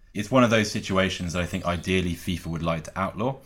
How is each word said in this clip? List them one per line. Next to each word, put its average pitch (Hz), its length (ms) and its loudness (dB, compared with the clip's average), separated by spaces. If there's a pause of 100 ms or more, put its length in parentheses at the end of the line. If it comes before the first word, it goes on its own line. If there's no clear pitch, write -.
(140)
It's 104 180 -6
one 127 140 8
of 110 40 4
those 107 220 4
situations 92 640 0
that 90 80 0
I 87 40 0
think 92 200 -6
ideally 87 480 0
fifa 85 340 -4
would 80 160 -4
like 82 220 -2
to - 120 -10
outlaw 110 380 -2 (100)